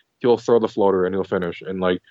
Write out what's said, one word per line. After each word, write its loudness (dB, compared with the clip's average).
he'll 2
throw 2
the -2
floater 2
and -4
he'll -2
finish. -6
And, -8
like, 0